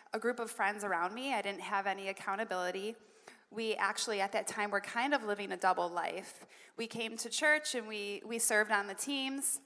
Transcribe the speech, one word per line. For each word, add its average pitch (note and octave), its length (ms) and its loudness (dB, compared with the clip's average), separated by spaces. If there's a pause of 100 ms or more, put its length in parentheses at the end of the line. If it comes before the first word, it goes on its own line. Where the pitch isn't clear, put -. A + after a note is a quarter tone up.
(140)
a A3 60 0
group A#3+ 200 0
of A3+ 100 -2
friends G#3 340 0
around F#3 300 2
me. C4 200 -2
I G#3+ 80 0
didn't G3 200 -4
have G3 260 0
any G3 200 -2
accountability. G3 880 -2 (540)
We A3 260 -2
actually, G3+ 460 0
at G3 100 2
that G3 160 0
time, G#3 240 -2
were G3+ 80 4
kind A#3+ 340 0
of C4 100 2
living G#3 280 -2
a F#3 60 -4
double F3+ 320 4
life. F3 560 -4 (320)
We A3+ 100 -4
came A3+ 300 -4
to A#3 120 -6
church D4+ 460 4
and A3 120 -2
we, G3+ 380 -4
we A3+ 140 -4
served G#3+ 320 6
on G3+ 160 4
the G3 60 -6
teams. C4+ 720 0